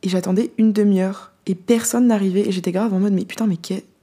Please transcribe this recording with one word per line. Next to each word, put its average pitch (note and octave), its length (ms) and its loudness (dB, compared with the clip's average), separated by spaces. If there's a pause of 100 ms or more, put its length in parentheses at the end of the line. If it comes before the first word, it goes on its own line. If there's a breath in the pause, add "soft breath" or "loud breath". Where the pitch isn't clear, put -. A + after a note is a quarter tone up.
et F#3+ 80 -2
j'attendais F#3 480 0
une A3 140 4
demi-heure G3 600 0 (140)
et F#3+ 80 -2
personne A#3 540 0
n'arrivait G3+ 380 2
et G3+ 60 -2
j'étais F#3 200 -4
grave G3+ 200 -2
en F#3 60 0
mode, « G3+ 160 0
Mais F#3 100 0
putain, - 220 -4
mais F#3 100 0
qu'est- » F3+ 280 -8 (180)